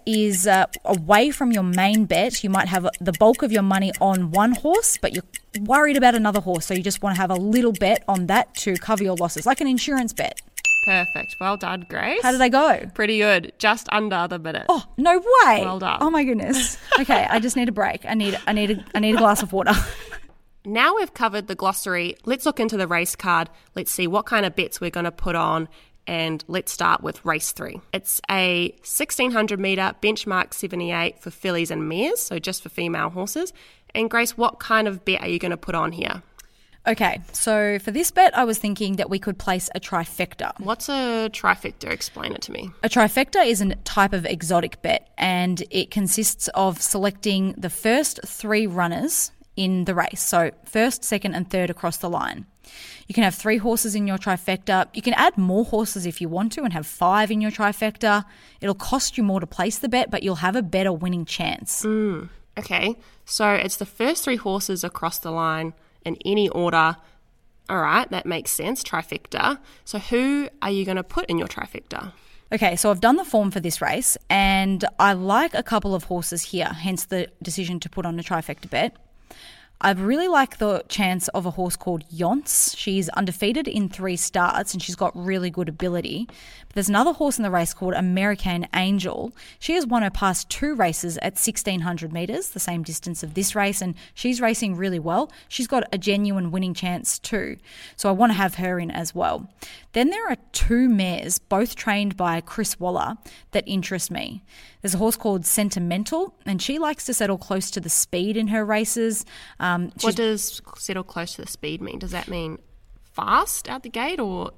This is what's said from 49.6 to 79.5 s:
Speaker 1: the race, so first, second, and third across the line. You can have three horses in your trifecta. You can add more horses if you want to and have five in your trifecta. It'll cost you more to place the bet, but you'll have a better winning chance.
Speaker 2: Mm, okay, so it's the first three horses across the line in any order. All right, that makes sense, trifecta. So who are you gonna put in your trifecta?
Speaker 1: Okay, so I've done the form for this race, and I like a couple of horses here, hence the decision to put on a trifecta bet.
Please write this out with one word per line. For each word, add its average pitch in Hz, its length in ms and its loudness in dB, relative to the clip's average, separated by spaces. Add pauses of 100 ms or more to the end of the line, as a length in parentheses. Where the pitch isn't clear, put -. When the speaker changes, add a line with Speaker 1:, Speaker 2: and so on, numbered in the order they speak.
Speaker 1:
the 185 100 0
race, - 280 0
so 170 280 2 (140)
first, 226 400 0
second, 196 300 -2
and 180 160 -4
third 180 200 0
across 170 280 -4
the 175 120 -4
line. - 360 -4 (600)
You 196 80 -10
can 233 80 4
have 190 120 4
three 220 240 0
horses 220 360 0
in 208 120 0
your 190 100 -2
trifecta. 190 760 0
You 208 80 -8
can 233 120 0
add 349 220 6
more 190 280 2
horses 208 420 -2
if 170 160 -6
you 170 80 -4
want 202 220 -2
to 311 100 -6
and 214 100 -2
have 247 140 -6
five 208 440 2
in 214 120 0
your 214 80 0
trifecta. 208 760 0 (380)
It'll 196 120 0
cost - 440 -2
you 240 40 2
more 190 180 2
to 185 60 -4
place 226 320 -4
the 262 120 -2
bet, 247 200 2
but - 120 -2
you'll 190 140 -2
have 185 200 0
a 247 60 0
better 190 300 0
winning 175 340 -4
chance. - 560 -6
Speaker 2:
Mm, 214 480 -2 (280)
okay, 208 380 -2 (300)
so 208 260 2
it's 190 240 0
the 202 80 -8
first 277 400 -2
three 254 120 0
horses 196 460 -4
across 175 360 -6
the 165 120 -8
line 160 440 -2 (300)
in 170 200 -4
any 202 240 4
order. 165 480 2 (720)
All 190 100 0
right, 165 320 2
that - 140 -4
makes 170 280 -4
sense, 208 300 -4
trifecta. - 760 -2 (260)
So - 140 -8
who 262 500 0 (140)
are 196 80 -2
you 196 160 0
gonna 185 180 -2
put - 220 -4
in 170 100 0
your 175 120 -2
trifecta? - 640 -10 (380)
Speaker 1:
Okay, 196 260 2
so 208 140 4
I've 185 100 2
done 240 160 6
the 370 80 -2
form 208 260 2
for 190 100 -4
this 165 220 -4
race, - 340 0 (140)
and 190 520 4 (160)
I 202 140 6
like 196 400 2
a - 100 -2
couple 202 320 -2
of 185 100 -4
horses 175 380 -4
here, - 260 -4
hence 175 360 -4
the 185 240 -4 (140)
decision 175 380 -6
to - 100 -10
put 180 160 -6
on 170 120 -6
a 170 40 -6
trifecta - 480 -6
bet. 147 260 -2 (880)